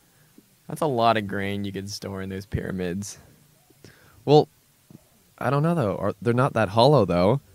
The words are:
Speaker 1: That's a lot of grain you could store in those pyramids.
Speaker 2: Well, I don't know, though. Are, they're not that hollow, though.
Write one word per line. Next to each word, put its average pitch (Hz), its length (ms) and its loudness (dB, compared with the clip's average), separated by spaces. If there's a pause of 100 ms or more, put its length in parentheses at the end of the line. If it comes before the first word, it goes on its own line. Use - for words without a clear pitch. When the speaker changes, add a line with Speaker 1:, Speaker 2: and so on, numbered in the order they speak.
(680)
Speaker 1:
That's 165 140 -10
a 165 60 0
lot 117 300 2
of 104 100 -4
grain 101 380 -6
you 98 80 -8
could 98 160 -10
store 98 320 -10
in 95 80 -10
those 98 160 -10
pyramids. 92 720 -6 (1040)
Speaker 2:
Well, 143 240 4 (920)
I 120 80 -2
don't 143 140 0
know, 170 120 0
though. 107 220 0
Are, 104 240 -4
they're 117 120 0
not 127 200 0
that 110 160 0
hollow, 117 360 6
though. 90 360 2 (140)